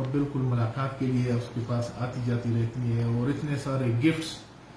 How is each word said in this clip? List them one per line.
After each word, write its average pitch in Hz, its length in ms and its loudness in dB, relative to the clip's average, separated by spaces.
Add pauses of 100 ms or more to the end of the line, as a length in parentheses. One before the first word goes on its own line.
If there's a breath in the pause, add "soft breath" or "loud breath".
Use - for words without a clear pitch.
बिल्कुल 139 340 0
मुलाकात 123 580 0
के 131 60 0
लिए 123 280 2
उसके 117 260 -2
पास 120 400 -2
आती 123 260 -4
जाती 117 280 0
रहती 117 260 0
हैं 117 400 2
और 135 100 2
इतने 143 260 -2
सारे 131 360 0
gifts 156 380 2 (460 loud breath)